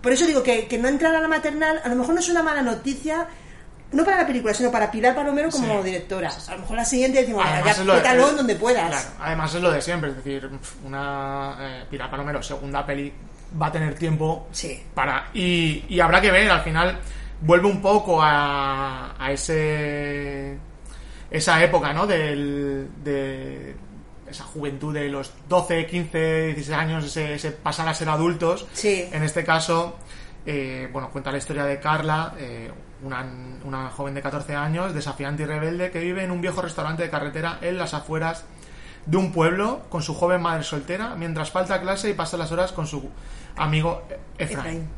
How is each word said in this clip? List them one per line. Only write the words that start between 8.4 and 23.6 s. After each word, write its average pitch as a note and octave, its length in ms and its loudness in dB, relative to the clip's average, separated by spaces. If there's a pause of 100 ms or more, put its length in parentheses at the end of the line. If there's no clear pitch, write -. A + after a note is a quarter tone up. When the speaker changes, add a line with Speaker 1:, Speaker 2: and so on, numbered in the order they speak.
Speaker 1:
puedas". G#3 320 4
Speaker 2:
claro, C#3 200 -2 (120)
además D#3 340 -2
es F3 80 0
lo F3 80 6
de C#3+ 120 2
siempre, E3 280 -2
es C3+ 60 -8
decir, C3+ 340 -6 (360)
una, C#3 760 -6
eh, C3 300 -10
Pilar B2+ 200 -6
Palomero, C#3+ 320 -4
segunda C#3 440 -4
peli, C#3+ 260 -4 (480)
va D#3 60 2
a D#3 60 -2
tener D#3 220 -2
tiempo D#3+ 560 0
Speaker 1:
Sí. - 320 -8 (120)
Speaker 2:
para, C3+ 400 -2
y, E3+ 560 2
y F3 100 2
habrá F3+ 220 8
que G3+ 80 8
ver, G3 200 8
al E3+ 120 6
final E3+ 360 0 (440)
vuelve F3 260 8
un G3 140 2
poco G3 400 4
a, C#3 1000 2
a C3 80 -2
ese, C#3+ 1300 -2 (720)
esa D#3+ 320 4
época, E3 300 4
¿no? F3 140 2
Del, C#3+ 840 0 (160)
de C3+ 720 -6 (500)